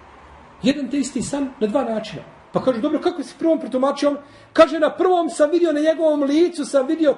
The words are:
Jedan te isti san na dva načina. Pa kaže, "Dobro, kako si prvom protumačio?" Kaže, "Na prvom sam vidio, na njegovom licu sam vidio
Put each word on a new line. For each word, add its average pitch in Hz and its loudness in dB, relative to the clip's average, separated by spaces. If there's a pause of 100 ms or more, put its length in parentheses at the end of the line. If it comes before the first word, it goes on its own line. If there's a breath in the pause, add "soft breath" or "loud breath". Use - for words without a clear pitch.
(640)
Jedan 269 -2
te 285 -4
isti 254 -4
san 277 -6 (100)
na 214 0
dva 254 0
načina. 220 -6 (320)
Pa 175 0
kaže, 254 0
"Dobro, 302 0
kako 349 -4
si - -14
prvom 320 2
protumačio?" 277 -2 (380 loud breath)
Kaže, 320 4
"Na 302 2
prvom 349 2
sam 302 2
vidio, 339 2
na 294 0
njegovom 311 2
licu 302 0
sam 269 0
vidio 311 2